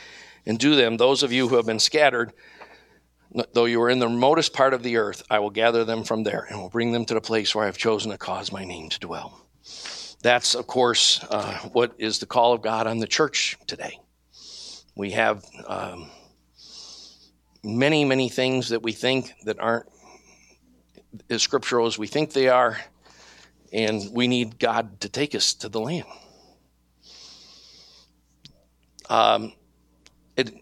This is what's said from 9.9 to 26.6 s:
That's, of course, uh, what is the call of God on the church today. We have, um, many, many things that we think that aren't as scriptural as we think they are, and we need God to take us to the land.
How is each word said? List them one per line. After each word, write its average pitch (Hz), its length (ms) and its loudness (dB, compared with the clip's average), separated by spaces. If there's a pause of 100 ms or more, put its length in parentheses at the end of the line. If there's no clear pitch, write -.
That's, 120 320 4
of 120 100 -6
course, - 640 2
uh, 98 300 -4 (140)
what 120 260 2
is 107 200 -4
the 110 60 -10
call 120 280 4
of 110 80 -2
God 110 260 -2
on 113 100 -4
the 110 100 -2
church - 480 0 (120)
today. - 320 -12 (960)
We 101 160 -6
have, 110 340 0 (220)
um, 92 420 -10 (1500)
many, 135 400 2
many 131 240 2
things 127 420 0
that 113 120 -2
we 113 120 -4
think 127 400 -2 (100)
that 107 160 -6
aren't 117 280 -2 (1400)
as 117 140 -2
scriptural 120 420 0
as 110 140 -4
we 107 80 -6
think 156 260 -4
they 135 140 2
are, 123 320 4 (920)
and 107 400 -2
we 120 160 0
need 120 300 -2
God 113 440 -2
to 101 80 -8
take 139 260 -4
us - 200 0
to - 140 -12
the 110 100 -6
land. 143 260 -6 (3000)